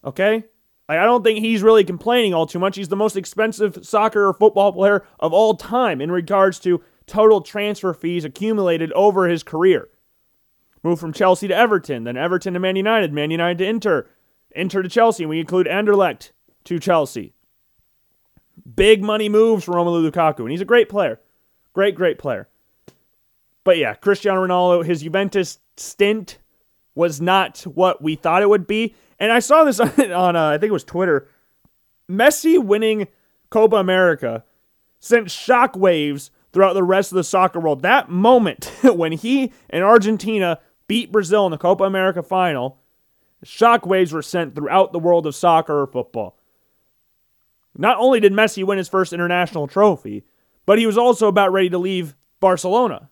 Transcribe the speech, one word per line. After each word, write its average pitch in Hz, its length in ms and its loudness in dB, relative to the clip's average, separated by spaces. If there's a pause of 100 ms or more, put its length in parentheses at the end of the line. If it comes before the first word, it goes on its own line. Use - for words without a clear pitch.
Okay? 214 400 -2 (420)
Like, 156 120 -2
I 185 60 2
don't 233 200 2
think 220 140 2
he's 220 240 -2
really 220 220 6
complaining 208 500 -2
all 160 120 0
too - 120 -10
much. 190 180 -2
He's 196 120 -10
the 190 80 -4
most 202 200 -2
expensive 208 640 -4
soccer 208 480 0
or 185 60 0
football 202 380 2
player 196 340 0 (120)
of 160 140 -2
all 214 220 2
time 214 480 -4
in 160 80 -6
regards 185 500 0
to 180 220 0 (240)
total 214 340 4
transfer 202 540 -6
fees 170 320 -6
accumulated 175 680 -2
over 190 360 2
his 170 140 -2
career. 165 460 0 (960)
Moved 165 180 -2
from 165 120 -10
Chelsea 185 360 0
to 185 60 -2
Everton, 175 500 -2
then 120 120 -8
Everton 175 380 -4
to 180 60 -4
Man 185 160 -2
United, 196 360 -2
Man 147 180 -4
United 170 280 -2
to 190 80 -2
Inter, 185 420 -2 (440)
Inter 185 300 -6
to 185 60 -6
Chelsea, 226 360 0
and 156 60 -6
we 160 100 -4
include 175 260 0
Anderlecht 196 640 0 (340)
to 175 140 -6
Chelsea. 147 560 -2 (1400)
Big 202 280 -2
money 214 260 -6
moves 214 360 0
for 175 100 -6
Romelu 170 360 -2
Lukaku, 156 300 -4
and 117 100 -10
he's 165 100 -8
a 190 60 -10
great 240 220 2
player. 185 320 -6 (520)
Great, 196 220 -2
great 165 240 -2
player. 113 300 -8 (1120)
But 185 140 4
yeah, 123 180 -2
Cristiano 196 520 -2
Ronaldo, 180 380 2
his 156 180 -4
Juventus 190 560 -4 (180)
stint - 640 -4 (560)
was 160 260 -2
not 185 400 0
what 170 420 0
we 156 140 -4
thought 170 260 0
it 208 60 2
would 202 180 2
be. 220 280 -4 (240)
And 214 120 0
I 233 80 4
saw 302 260 4
this 233 160 0
<laughs> - 0 -
on, 233 320 2
on, 175 240 0
uh, 160 120 2
I 151 100 0
think 208 120 -2
it - 20 0
was 170 120 -4
Twitter. 170 440 -2 (840)
Messi 294 520 2
winning 214 440 0 (440)
Copa 220 260 4
America 180 680 0 (540)
sent 226 300 0
shockwaves 180 1000 0 (220)
throughout 190 200 4
the 190 100 0
rest 185 300 0
of 185 40 -2
the 175 80 0
soccer 185 360 0
world. 151 220 -2
That 254 260 0
moment 202 680 0
<laughs> - 60 -12
when 170 300 2
he 240 400 -4 (160)
and 175 160 -4
Argentina 202 760 2 (300)
beat 214 240 -4
Brazil 202 340 2
in 170 60 -2
the 151 60 -8
Copa 190 260 0
America 190 380 -2
final, 160 580 -4 (640)
shockwaves 190 680 2
were 156 100 -6
sent 165 320 -6
throughout 151 380 0
the 170 60 -6
world 170 280 2
of 147 80 -6
soccer 160 480 2
or 135 40 -2
football. 113 500 -10 (1400)
Not 208 220 2
only 247 200 4
did 202 140 4
Messi 202 320 0
win 196 140 -2
his 185 100 -6
first 185 240 -2
international 175 560 -4
trophy, 160 560 0 (420)
but 208 120 4
he 226 80 2
was 214 120 0
also 240 300 2
about 190 240 2
ready 185 180 0
to 180 80 -4
leave 180 380 -6 (240)
Barcelona. 185 720 0